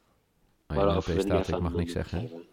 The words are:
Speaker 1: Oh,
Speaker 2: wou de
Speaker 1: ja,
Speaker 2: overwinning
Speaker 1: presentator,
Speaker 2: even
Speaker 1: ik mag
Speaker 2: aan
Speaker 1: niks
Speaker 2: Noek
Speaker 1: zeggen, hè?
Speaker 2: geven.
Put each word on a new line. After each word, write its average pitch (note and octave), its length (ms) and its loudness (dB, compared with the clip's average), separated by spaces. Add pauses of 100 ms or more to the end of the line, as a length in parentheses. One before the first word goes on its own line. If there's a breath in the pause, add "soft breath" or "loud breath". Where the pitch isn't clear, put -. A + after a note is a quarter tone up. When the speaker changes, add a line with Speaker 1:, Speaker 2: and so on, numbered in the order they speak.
(680)
Speaker 1:
Oh, D2+ 100 -4
Speaker 2:
wou G2 120 4
de F2 40 6
Speaker 1:
ja, F2 60 2
Speaker 2:
overwinning F#2+ 300 0
Speaker 1:
presentator, F#2 120 2
Speaker 2:
even F#2 160 -2
Speaker 1:
ik F2 60 -2
mag F2 100 2
Speaker 2:
aan E2+ 60 -2
Speaker 1:
niks F2 160 -2
Speaker 2:
Noek E2+ 100 -2
Speaker 1:
zeggen, - 160 -4
hè? A#2+ 60 -4
Speaker 2:
geven. E2+ 260 -14